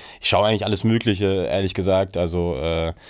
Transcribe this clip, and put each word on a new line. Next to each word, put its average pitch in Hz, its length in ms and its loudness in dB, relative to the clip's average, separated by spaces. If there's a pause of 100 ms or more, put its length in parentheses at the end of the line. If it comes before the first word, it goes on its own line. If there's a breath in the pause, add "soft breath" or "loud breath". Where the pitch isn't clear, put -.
(200 loud breath)
ich - 100 -4
schaue 101 180 4
eigentlich 104 180 0
alles 101 180 -2
Mögliche, 101 640 2
ehrlich 92 300 -2
gesagt. 95 420 0
Also, 87 380 -2
äh, 82 380 -2 (160 loud breath)